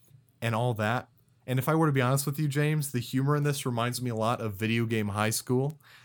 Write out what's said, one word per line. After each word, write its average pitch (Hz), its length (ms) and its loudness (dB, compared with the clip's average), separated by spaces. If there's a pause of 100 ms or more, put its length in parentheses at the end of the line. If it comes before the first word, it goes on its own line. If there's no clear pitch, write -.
(420)
and 113 140 0
all 120 180 0
that. 107 340 0 (400)
And 127 120 -2
if 156 100 0
I 156 60 4
were 160 100 4
to 147 80 2
be 135 80 2
honest 135 240 2
with 147 140 -4
you, 151 100 0
James, 147 420 0
the 123 80 -2
humor 135 360 0
in 147 80 0
this 143 220 -2
reminds 120 360 -2
me 123 80 -2
a 113 60 -4
lot 110 260 0
of 107 140 -4
Video 113 300 0
Game 110 240 0
High 107 200 0
School. 127 500 -2 (260)